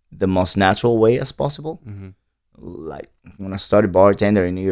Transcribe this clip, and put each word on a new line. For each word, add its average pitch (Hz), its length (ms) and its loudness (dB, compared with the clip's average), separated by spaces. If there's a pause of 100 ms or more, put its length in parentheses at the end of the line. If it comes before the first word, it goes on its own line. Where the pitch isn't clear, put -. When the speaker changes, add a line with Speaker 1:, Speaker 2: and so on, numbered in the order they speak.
(120)
Speaker 1:
the 98 160 -4
most 92 300 0
natural 113 420 2
way 117 200 4
as 135 120 -8
possible. 147 560 -8
Speaker 2:
Mm-hmm. 98 220 -16 (480)
Speaker 1:
Like, 78 520 -16 (280)
when 95 160 -10
I 98 40 -8
started 104 340 2
bartender 98 540 4
in 90 100 -4
New 95 160 -4